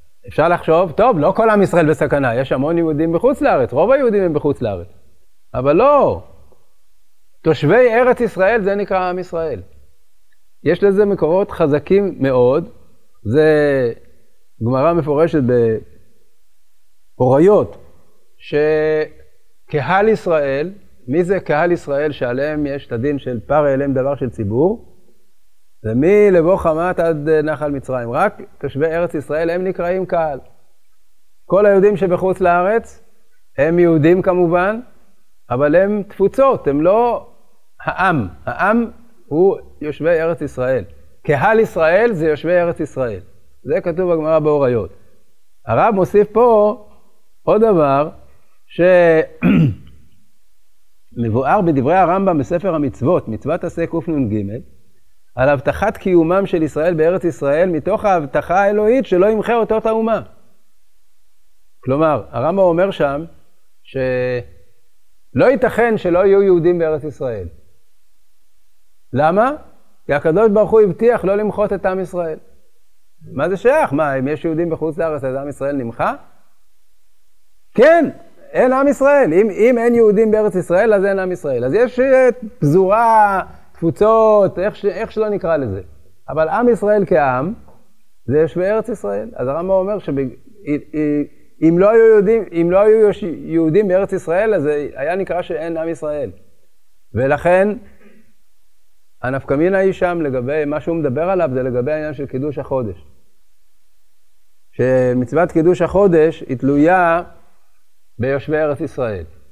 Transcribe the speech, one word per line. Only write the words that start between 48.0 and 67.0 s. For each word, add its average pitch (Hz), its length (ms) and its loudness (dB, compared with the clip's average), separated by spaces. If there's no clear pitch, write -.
שמבואר 131 460 0
<clears throat> 180 40 0
בדברי 143 300 0
הרמב״ם 185 420 2
בספר 170 380 -4
המצוות, 143 520 -2
מצוות 127 360 -6
עשה 165 240 -6
קנ"ג, 135 560 -4
על 131 140 2
הבטחת 147 480 -2
קיומם 180 480 2
של 165 180 -2
ישראל 156 300 -2
בארץ 165 300 0
ישראל, 156 460 0
מתוך 180 360 -4
ההבטחה 170 560 0
האלוהית 214 440 2
שלא 185 200 2
ימחה 220 300 0
אותות 220 300 -2
האומה. 220 360 -2
כלומר, 139 460 0
הרמב"ם 151 300 -2
אומר 185 320 2
שם 147 340 -4
שלא - 1600 -6
ייתכן 233 520 0
שלא 175 220 0
יהיו 196 240 4
יהודים 175 360 2
בארץ 156 240 -2